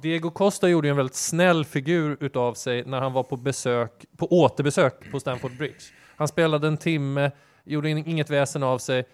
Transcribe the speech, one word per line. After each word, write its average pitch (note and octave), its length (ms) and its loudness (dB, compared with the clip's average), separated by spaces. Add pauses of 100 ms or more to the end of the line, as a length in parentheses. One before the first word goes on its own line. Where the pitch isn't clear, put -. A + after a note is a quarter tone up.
Diego E3 280 -2
Costa G3 380 2
gjorde D#3+ 200 4
ju - 20 2
en C#3+ 60 0
väldigt C3 180 0
snäll E3 500 2
figur D3+ 560 -2
utav B2 340 -2
sig B2 300 -4
när C3 160 -6
han C3 120 -2
var C3 100 0
på C3 140 -8
besök, A#2+ 680 -2 (120)
på - 100 -4 (160)
återbesök C#3+ 720 2
på C#3 80 -4
Stamford B2 360 -6
Bridge. C3 240 -10 (360)
Han D3+ 120 -2
spelade D#3 400 2
en D#3 80 0
timme, C#3+ 540 0 (340)
gjorde D3+ 260 -2
in-, D3+ 160 -4
inget D#3 240 -2
väsen C#3+ 320 0
av B2+ 160 2
sig, B2+ 360 -2